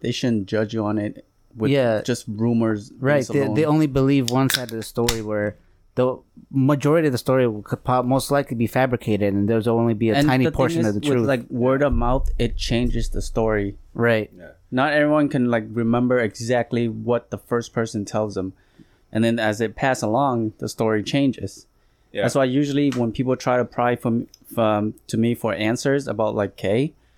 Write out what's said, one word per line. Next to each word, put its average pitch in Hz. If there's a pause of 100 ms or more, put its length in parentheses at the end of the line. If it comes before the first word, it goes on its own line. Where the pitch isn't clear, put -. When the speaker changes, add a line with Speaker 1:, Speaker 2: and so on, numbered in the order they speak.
Speaker 1:
they 120
shouldn't 110
judge 107
you 110
on 104
it 107 (300)
with 110
Speaker 2:
Yeah. 120
Speaker 1:
just 120
rumors 113
Speaker 2:
Right, 139
Speaker 1:
based 123
Speaker 2:
they, 143
Speaker 1:
alone. 135
Speaker 2:
they 151
only 156
believe 135
one 131
side 123
of 113
the 110
story, 117
where 104 (400)
the 127 (340)
majority 143
of 135
the 120
story 131 (160)
could -
po-, 127
most 127
likely 139
be 113
fabricated, 117
and 101
there's 113
only 117
be 110
a 107
Speaker 1:
And 143
Speaker 2:
tiny 131
Speaker 1:
the 123
thing -
Speaker 2:
portion 123
Speaker 1:
is, 113
Speaker 2:
of 104
the 104
Speaker 1:
with, 139
Speaker 2:
truth. 113
Speaker 1:
like, 131
word 131
of 139
mouth, 127
it 120
changes 120
the -
story. 107 (160)
Speaker 2:
Right. 117
Speaker 3:
Yeah. 85 (200)
Speaker 1:
Not 135
everyone 147
can, 127
like, 117
remember 120
exactly 117
what 110
the 123
first -
person 113
tells 107
them, 95 (600)
and 110
then 117
as 110
it 110
pass 135
along, 117
the 117
story 110
changes. 135 (440)
Speaker 3:
Yeah. 101
Speaker 1:
That's 123
why 135
usually 143
when 120
people 127
try 127
to 123
pry 120
from, 120 (260)
from 107 (140)
to -
me 117
for 110
answers 123
about, 107
like, 104
Kay, 117 (240)